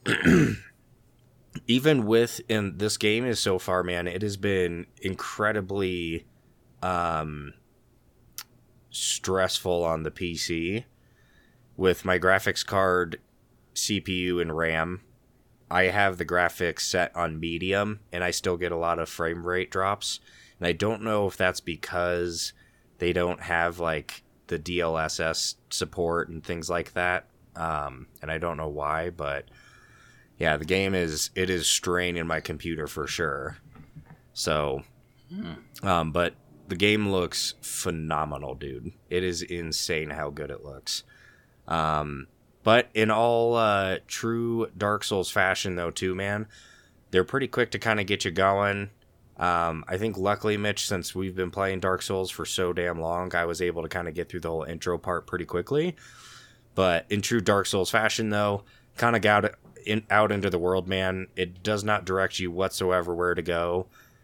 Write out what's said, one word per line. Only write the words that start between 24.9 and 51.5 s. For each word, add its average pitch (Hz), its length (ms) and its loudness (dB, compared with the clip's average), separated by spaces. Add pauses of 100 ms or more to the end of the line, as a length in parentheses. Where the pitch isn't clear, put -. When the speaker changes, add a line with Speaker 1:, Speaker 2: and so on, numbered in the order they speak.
Speaker 1:
S 78 220 -2
S 80 360 -2 (140)
support 85 600 -2
and 80 140 -12
things 85 260 -6
like 85 240 -2
that. 90 340 0 (280)
Um, 73 520 -6 (140)
and 76 100 -8
I 80 60 -2
don't 82 200 -4
know 78 120 -6
why, 76 400 -4
but 71 360 -6 (920)
yeah, 80 200 2
the 78 80 -8
game 95 300 2
is, 80 400 0
it 92 140 0
is 87 180 0
straining 87 580 0
my 82 140 -2
computer 78 480 -6
for 73 180 -8
sure. 71 520 -4 (760)
So, 73 500 0 (460)
Speaker 2:
Hmm. 180 240 -10 (300)
Speaker 1:
um, 85 280 2
but 85 220 2 (360)
the - 80 -4
game 104 340 4
looks 90 500 0
phenomenal, 76 920 -4
dude. 65 380 -10 (160)
It 90 140 0
is 87 180 -2
insane 82 720 -4
how 73 180 -4
good 73 200 -8
it - 140 -12
looks. 67 400 -8 (640)
Um, 76 600 0 (360)
but 117 300 6
in 110 160 4
all, 117 460 4
uh, 101 520 4
true 117 720 -2
Dark 104 260 0
Souls 95 280 0
fashion, 95 440 0
though, 85 160 -2
too, 92 220 -2
man, 101 340 -4 (640)
they're 92 120 6
pretty 131 240 -2
quick 120 240 0
to 120 80 -2
kinda 107 240 2
get 98 220 0
you 98 60 0
going. 101 580 2 (480)
Um, 85 500 0
I 92 100 -2
think 104 200 -2
luckily, 101 400 0
Mitch, 104 280 -2
since 90 300 -4
we've 92 200 -4
been 90 160 -2